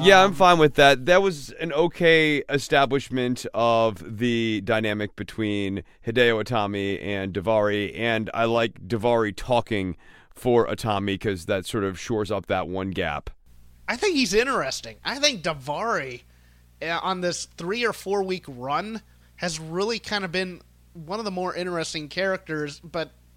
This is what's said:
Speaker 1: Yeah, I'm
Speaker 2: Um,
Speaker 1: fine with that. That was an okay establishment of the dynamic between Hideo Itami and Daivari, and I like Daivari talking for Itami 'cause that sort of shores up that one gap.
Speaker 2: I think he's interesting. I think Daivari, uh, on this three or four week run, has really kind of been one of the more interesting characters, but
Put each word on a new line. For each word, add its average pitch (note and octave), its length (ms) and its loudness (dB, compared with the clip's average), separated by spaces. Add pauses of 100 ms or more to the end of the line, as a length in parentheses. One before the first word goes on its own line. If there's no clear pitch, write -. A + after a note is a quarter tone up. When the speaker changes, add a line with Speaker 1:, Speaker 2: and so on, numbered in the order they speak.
Speaker 1:
Yeah, F#3 220 8
I'm G3 80 6
Speaker 2:
Um, - 40 -4
Speaker 1:
fine F3+ 240 6
with D3+ 160 6
that. C#3 320 6
That F3 140 6
was E3+ 380 -2
an D#3+ 140 -6
okay D#3 760 4
establishment C3 960 0 (100)
of A2+ 640 2
the A2+ 440 0
dynamic G#2 540 -2
between G2+ 680 -4 (240)
Hideo A2+ 380 4
Itami G2+ 600 -2
and F#2+ 300 -4
Daivari, G#2 640 0
and A2+ 340 -2
I A#2 120 0
like A#2 420 0
Daivari A2+ 480 2
talking F#2+ 600 -2 (360)
for A#2+ 360 4
Itami G2+ 520 -2
'cause F#2+ 260 -4
that G2 200 -2
sort A2 160 -2
of F#2+ 160 -2
shores G#2+ 320 -4
up G2 160 -4
that F#2 220 -2
one F#2+ 220 -4
gap. E2 400 -4 (580)
Speaker 2:
I G#3+ 80 -2
think F#4+ 180 0
he's B3 180 2
interesting. F#3+ 720 -2
I A#3+ 140 -4
think C#4 240 0
Daivari, D3 800 -4 (580)
uh, E3 220 -4
on F#3 180 -2
this F3 260 -4 (120)
three G#3 260 -4
or G#3 80 0
four G3 300 -2
week F#3 240 -4
run, D3 560 -6 (340)
has E3+ 220 -6
really F#3 400 -4
kind G3+ 260 -6
of F3 60 -6
been F#3 300 -4 (340)
one E3+ 240 -8
of A3+ 60 -6
the G3 80 -6
more F3+ 200 -4
interesting E3 560 -6
characters, D#3+ 680 -4
but D#3+ 320 -8 (260)